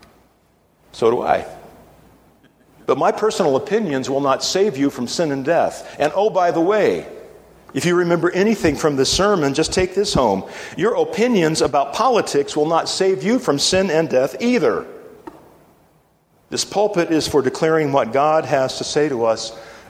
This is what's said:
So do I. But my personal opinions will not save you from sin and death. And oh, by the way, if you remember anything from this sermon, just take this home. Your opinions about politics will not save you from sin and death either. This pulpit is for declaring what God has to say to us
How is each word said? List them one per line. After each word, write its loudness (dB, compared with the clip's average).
So 2
do 2
I. 0
But 0
my 2
personal 0
opinions -2
will -2
not 0
save 0
you 0
from -6
sin -2
and -6
death. -2
And 0
oh, 2
by 2
the 0
way, 2
if -2
you 2
remember 2
anything 2
from 0
this 2
sermon, 2
just 0
take -2
this -2
home. 2
Your 0
opinions 2
about 0
politics 0
will 2
not 0
save 0
you 2
from 0
sin 0
and 2
death 0
either. 2
This -6
pulpit 0
is 0
for 2
declaring 0
what 0
God 2
has -2
to -6
say 0
to -2
us -2